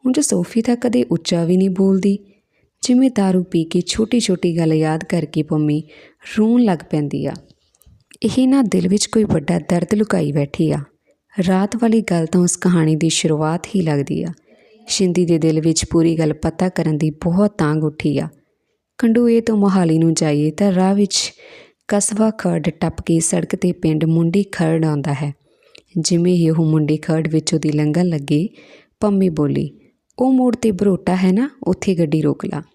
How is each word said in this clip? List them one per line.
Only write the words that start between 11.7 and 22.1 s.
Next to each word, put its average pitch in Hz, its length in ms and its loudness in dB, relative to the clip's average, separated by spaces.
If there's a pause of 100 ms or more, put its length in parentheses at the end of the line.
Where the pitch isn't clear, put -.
ਵਾਲੀ 226 240 2
ਗੱਲ 170 260 0
ਤਾਂ 180 140 2
ਉਸ 175 160 2
ਕਹਾਣੀ 160 400 2
ਦੀ 160 120 0
ਸ਼ੁਰੂਆਤ 156 580 -2
ਹੀ 196 140 -2
ਲੱਗਦੀ 147 420 -2
ਆ। 170 40 -6 (640)
ਸ਼ਿੰਦੀ 180 380 0
ਦੇ 165 120 2
ਦਿਲ 160 220 2
ਵਿੱਚ 160 300 0
ਪੂਰੀ 165 280 2
ਗੱਲ 156 140 0
ਪਤਾ 165 360 -4
ਕਰਨ 160 300 -2
ਦੀ 156 120 0
ਬਹੁਤ 185 480 -2
ਤਾਂਘ 151 240 0
ਉੱਠੀ 151 360 -2
ਆ। 156 100 -6 (680)
ਕੰਡੂਏ 233 420 2
ਤੋਂ 226 160 0
ਮੋਹਾਲੀ 185 420 2
ਨੂੰ 165 160 2
ਜਾਈਏ 151 360 0
ਤਾਂ 196 220 0
ਰਾਹ 185 220 2
ਵਿੱਚ - 380 -2 (560)
ਕਸਬਾ 208 420 0